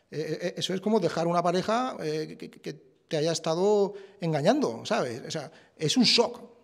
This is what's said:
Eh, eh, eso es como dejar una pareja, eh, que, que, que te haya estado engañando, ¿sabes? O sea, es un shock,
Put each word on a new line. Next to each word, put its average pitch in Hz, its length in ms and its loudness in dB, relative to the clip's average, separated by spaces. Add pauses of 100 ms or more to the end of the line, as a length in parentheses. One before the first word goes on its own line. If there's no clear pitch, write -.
Eh, 156 320 -6
eh, 175 140 -4
eso 175 180 -4
es 190 60 -2
como 214 220 2
dejar 170 260 0
una 170 160 2
pareja, 214 560 0
eh, 156 400 -6
que, - 100 -14
que, - 120 -20
que 156 120 -10 (340)
te 165 100 -2
haya 160 160 2
estado 185 640 2 (260)
engañando, 156 640 2
¿sabes? 135 420 -2
O 160 40 -8
sea, 151 200 -8 (240)
es 156 220 0
un 254 60 8
shock, - 380 4 (220)